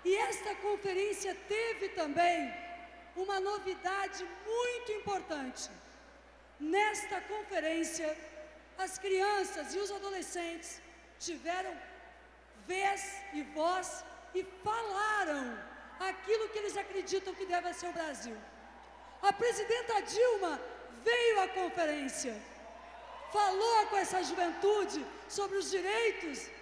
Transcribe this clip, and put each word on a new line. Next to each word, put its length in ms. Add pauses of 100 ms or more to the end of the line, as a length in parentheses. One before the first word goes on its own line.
E 140
esta 380
conferência 760 (140)
teve 420
também 640 (600)
uma 240
novidade 880 (180)
muito 540
importante. 720 (880)
Nesta 640
conferência, 880 (680)
as 200
crianças 760
e 60
os 100
adolescentes 920 (360)
tiveram 560 (920)
vez 360 (300)
e 100 (180)
voz 440 (320)
e 80 (240)
falaram 1080 (220)
aquilo 500
que 100
eles 180
acreditam 560
que 180
deve 220
ser 140
o 120
Brasil. 380 (840)
A 140
presidenta 680
Dilma 580 (420)
veio 380
à 60
conferência, 880 (1000)
falou 540
com 100
essa 240
juventude 840 (240)
sobre 300
os 140
direitos 800 (100)